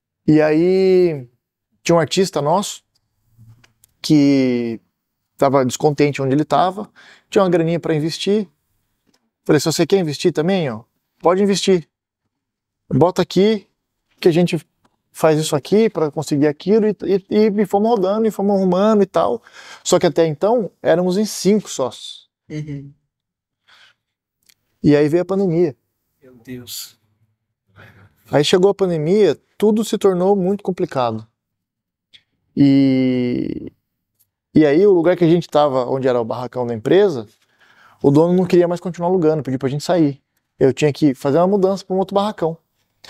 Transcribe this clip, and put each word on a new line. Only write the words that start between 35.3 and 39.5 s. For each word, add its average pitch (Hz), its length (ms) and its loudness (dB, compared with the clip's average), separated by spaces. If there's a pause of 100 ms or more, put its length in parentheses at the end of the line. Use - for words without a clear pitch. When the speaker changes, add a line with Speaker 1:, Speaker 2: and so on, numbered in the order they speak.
Speaker 1:
tava, 131 380 0
onde 131 200 -2
era 123 140 0
o - 20 -2
barracão 120 440 -8
da 120 80 -6
empresa, 135 520 0 (760)
o 139 80 0
dono 165 240 2
não 185 100 0
queria 175 220 2
mais 175 120 -6
continuar 175 300 -8
alugando, 160 320 -2
pediu 131 160 -6